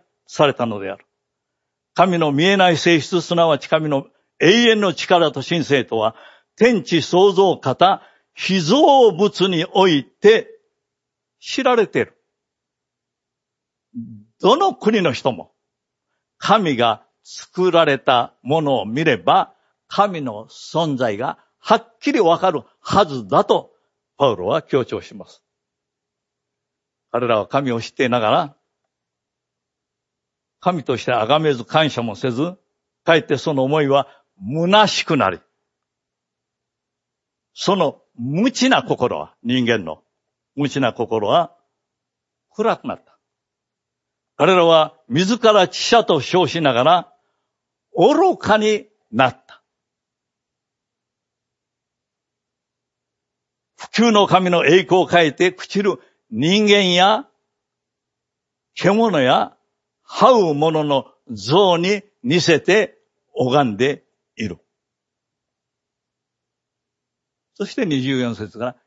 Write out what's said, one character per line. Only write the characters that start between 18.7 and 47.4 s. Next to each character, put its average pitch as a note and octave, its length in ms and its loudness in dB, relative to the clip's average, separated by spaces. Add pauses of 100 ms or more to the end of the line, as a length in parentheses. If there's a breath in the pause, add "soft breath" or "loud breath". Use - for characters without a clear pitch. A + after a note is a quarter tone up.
を F#2+ 60 -6
見 B2+ 200 -4
れ C3 120 0
ば、 D#3 360 0 (340)
神 D#3+ 340 -4
の A2+ 260 -12
存 D#3 500 -6
在 A2+ 200 -4
が C3+ 200 -8 (220)
は - 160 2
っ - 240 -6
き C#4+ 120 -4
り C4+ 80 0
わ E3 200 2
か F#3 120 0
る C3+ 120 -6 (180)
は - 240 0
ず C3 220 -10
だ E3 180 2
と、 - 260 -2 (460)
パ C#3 120 2
ウ G#2+ 60 -2
ロ F2+ 120 -8
は D3+ 140 -2
強 C3+ 220 -2
調 G#2+ 180 -10
し - 120 -20
ま F#2+ 140 -20
す。 - 160 -20 (1700)
彼 A#2+ 140 -2
ら A2+ 100 0
は G2 80 -2
神 C#3 260 -4
を A#2 80 -4
知 A2+ 100 -12
っ - 20 -20
て C3+ 140 -2
い A#2+ 40 -2
な A#2+ 100 0
が A2 120 0
ら、 D3 240 -2 (2000)
神 F#3 240 -4
と B2+ 140 -4
し - 80 -10
て C3+ 60 -4
崇 A#2+ 260 0
め D#3 160 0
ず A#2 100 -8
感 D#3 280 0
謝 A#2+ 100 -8
も A2+ 140 -6
せ C3 160 -6
ず、 D#3 260 -6 (460)
か E3 120 4
え D#3+ 40 4
っ - 40 -8
て C#3+ 140 -4
そ D#3 160 -4
の C3+ 80 -2
思 D3 220 0
い C#3 40 -2
は C#3 200 0 (320 soft breath)
虚 E3+ 480 0
し - 160 -6
く E3 120 -2
な G#2+ 140 0
り、 F2 100 -8 (2250)
そ - 220 -2
の D#3+ 260 -4 (140)
無 D3+ 360 -4
知 C4 200 -2
な D#3+ 100 2
心 A#2+ 380 -4
は、 - 240 -14
人 B2 200 -2
間 A2+ 220 -2
の D#2 160 -14 (540)
無 C#3 140 -4
知 C#3 120 -6
な A#2+ 100 0
心 A2 360 -4
は D#3+ 280 0 (920)
暗 G#3 280 -4
く - 100 -16
な F#2+ 80 -8
っ - 100 -20
た。 - 100 -20 (1200)
彼 F3 200 2
ら E3+ 100 4
は D#3+ 300 2 (120)
自 F#3 300 -2
ら G#3 300 4
知 - 100 -10
者 A#3 260 2
と E3+ 160 0
称 F3 280 0
し D#3+ 140 -6
な C#3 120 2
が A#2+ 100 2
ら、 E3 300 2 (800)